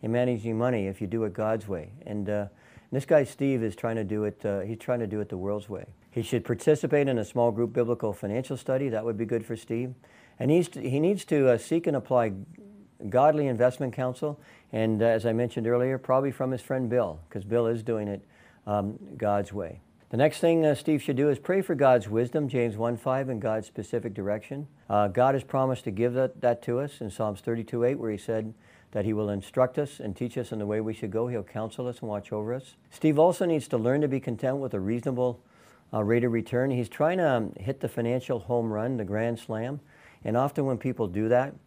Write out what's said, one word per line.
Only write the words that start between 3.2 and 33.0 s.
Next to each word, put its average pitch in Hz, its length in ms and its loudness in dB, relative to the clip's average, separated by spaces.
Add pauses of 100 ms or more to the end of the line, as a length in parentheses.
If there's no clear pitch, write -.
Steve 135 380 -2
is 107 120 -2
trying 113 220 -4
to 110 80 -4
do 107 200 -4
it, 104 200 -6
uh, 101 160 -2
he's 107 180 -8
trying 123 220 -4
to 113 60 -4
do 104 140 -4
it 101 100 -8
the 101 60 -8
world's 101 320 -6
way. 101 180 -10 (240)
He 120 120 -4
should 117 220 -2
participate 143 640 2
in 127 100 0
a 104 60 -2
small 120 260 2
group 113 220 -2
biblical 117 400 0
financial 113 440 -4
study. 135 340 -2
That 110 140 -2
would 117 120 -2
be 113 80 -2
good 113 200 -2
for 113 120 -8
Steve. 123 380 -6 (440)
And 127 120 2
he's, 170 240 4
he 135 260 -2
needs 190 240 0
to, 139 240 4
uh, 117 100 6
seek 165 300 -2
and 147 80 0
apply 117 380 2 (760)
godly 143 400 4
investment 123 460 2
counsel. 135 440 -4 (320)
And, 110 320 2
uh, 117 40 6
as 113 200 4
I 113 60 2
mentioned 117 340 -2
earlier, 123 320 2
probably 135 320 2
from 131 220 -4
his 127 80 -4
friend 131 280 -4
Bill, 107 300 0 (120)
'cause 98 140 -10
Bill 113 220 2
is 117 160 -2
doing 110 240 -2
it, 101 160 -6 (440)
um, 107 320 -2 (180)
God's 101 360 0
way. 90 280 -8 (300)
The 117 60 -4
next 147 220 4
thing, 165 260 4
uh, 151 100 6
Steve 147 280 0
should 139 140 -2
do 143 140 2
is 135 80 0
pray 190 240 0
for 185 120 -2
God's 127 340 6
wisdom, 123 400 0
James 120 280 0
one 117 200 -2
five, 131 320 -2
and 117 120 -4
God's 110 260 -2
specific 110 480 -6
direction. 107 540 -6 (200)
Uh, 104 200 4
God 123 260 4
has 135 80 -2
promised 131 420 -2
to 117 60 -4
give 117 240 0
that, 131 280 0
that 120 200 2
to 120 160 0
us 143 220 -6
in 110 100 -6
Psalms 107 300 -4
thirty-two 117 420 -4
eight, 131 160 2
where 113 140 -4
he 104 40 -4
said 110 380 -4 (380)
that 104 120 -2
he 110 80 0
will 107 160 0
instruct 104 500 0
us 143 200 -4
and 107 160 -6
teach 123 240 -6
us 120 140 -6
in 110 80 -6
the 104 40 -2
way 107 160 0
we 110 140 -4
should 107 160 -8
go. 113 160 0
He'll 120 160 -4
counsel 113 460 -8
us 120 100 -10
and 117 100 -10
watch 104 240 -6
over 107 220 -4
us. 135 220 -12 (120)
Steve 156 300 2